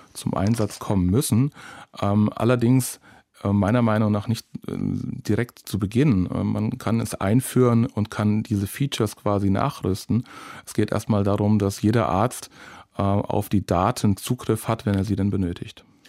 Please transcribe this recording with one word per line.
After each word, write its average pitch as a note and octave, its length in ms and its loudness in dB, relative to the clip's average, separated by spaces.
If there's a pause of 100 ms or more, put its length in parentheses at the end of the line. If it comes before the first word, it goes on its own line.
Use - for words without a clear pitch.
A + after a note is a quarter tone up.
(140)
zum - 200 -6
Einsatz G#2+ 460 0
kommen F#2+ 260 0
müssen. A2+ 460 2 (500)
Ähm, G#2 340 2
allerdings, A#2+ 640 2 (440)
äh, G2+ 100 2
meiner G2+ 280 2
Meinung G#2+ 300 2
nach G#2 160 -2
nicht, A2+ 180 -4 (220)
äh, - 80 -6
direkt - 840 -4
zu - 200 -6
Beginn. G#2 460 2
Äh, F#2+ 180 -4
man G#2+ 340 -2
kann A2+ 220 -2
es A2 160 -6
einführen A#2+ 680 2
und - 260 -4
kann G#2 320 0
diese G2+ 240 -2
Features - 480 -2
quasi G2+ 340 0
nachrüsten. G#2 760 -2 (400)
Es - 80 -16
geht G#2+ 180 0
erstmal G#2 320 2
darum, G#2 360 2
dass G2+ 220 0
jeder G#2+ 280 2
Arzt, G2+ 400 -2 (480)
äh, G2+ 60 0
auf G2+ 440 0
die G2 180 0
Daten G2 520 2
Zugriff - 500 -4
hat, A2+ 180 -2
wenn G2+ 100 2
er F#2+ 100 0
sie G2+ 100 -2
denn G2+ 140 0
benötigt. F#2+ 560 -6 (240)